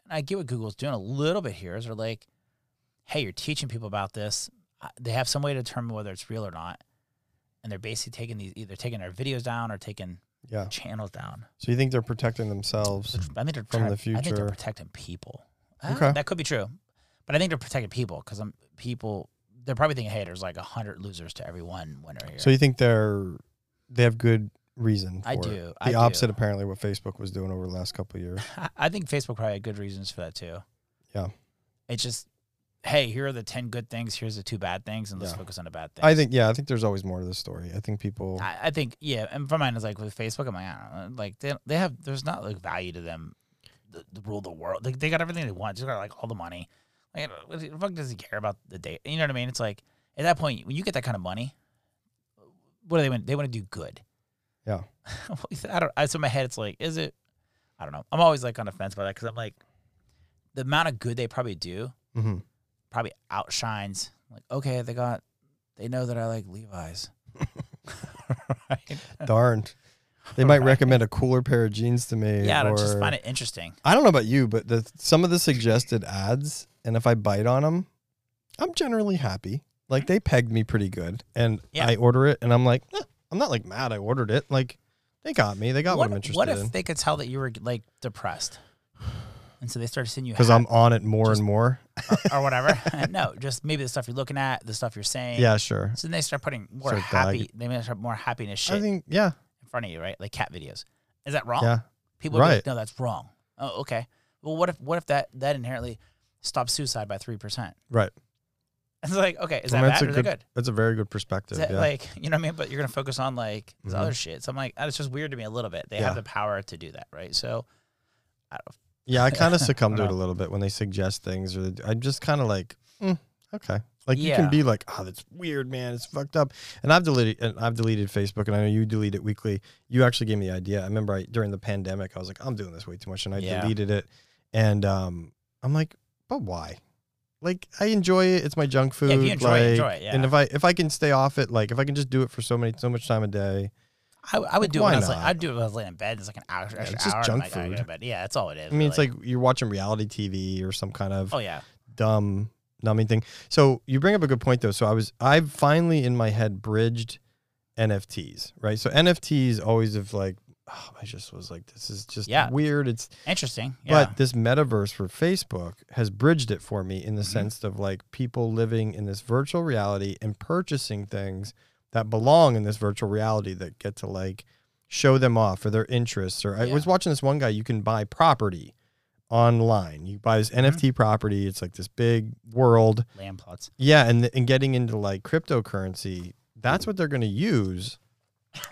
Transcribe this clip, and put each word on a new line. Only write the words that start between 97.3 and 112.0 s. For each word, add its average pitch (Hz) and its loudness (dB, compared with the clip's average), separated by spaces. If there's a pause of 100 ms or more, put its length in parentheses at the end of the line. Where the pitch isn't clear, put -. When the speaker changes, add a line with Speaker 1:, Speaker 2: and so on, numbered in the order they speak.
Speaker 2:
dying. 110 -6
Speaker 1:
they 113 -8
may 123 -4
start 113 -8
more 113 -6
happiness 110 -6
Speaker 2:
I 196 0
Speaker 1:
shit 208 0
Speaker 2:
think, 202 0
yeah. 185 4 (300)
Speaker 1:
in 127 -20
front 117 -4
of 90 -10
you, 82 -10
right? 90 -8
Like 101 -10
cat - -6
videos. 78 -14 (400)
Is 143 -8
that 143 -2
wrong? 120 0
Speaker 2:
Yeah. 117 6 (400)
Speaker 1:
People 113 -2
would 139 8
be 165 6
like, 143 6
Speaker 2:
Right. - -8
Speaker 1:
"No, 131 -2
that's 110 -8
wrong." 127 -4 (300)
Oh, 131 -8
okay. 123 -4 (340)
Well, 156 -6
what 175 2
if, 165 -8
what 151 -4
if 170 -8
that, 143 0
that 139 -2
inherently 120 -8 (400)
stops 127 -2
suicide 117 -4
by 98 -6
three 113 -10
percent? 101 -10 (160)
Speaker 2:
Right. 113 4
Speaker 1:
<laughs> - -20 (800)
It's 165 -2
like, 190 2
okay, 160 -2
is 127 -2
Speaker 2:
I 120 4
Speaker 1:
that 127 4
Speaker 2:
mean, 135 8
that's 135 4
Speaker 1:
bad - 4
Speaker 2:
a 135 2
Speaker 1:
or - -2
is 139 0
that 127 2
Speaker 2:
good, 117 0 (100)
Speaker 1:
good? - -20 (100)
Speaker 2:
that's 120 -2
a 117 -2
very 113 2
good 107 -2
perspective, - -6
Speaker 1:
Is - -4
that, 156 -2
Speaker 2:
yeah. 95 0
Speaker 1:
like, 147 0 (120)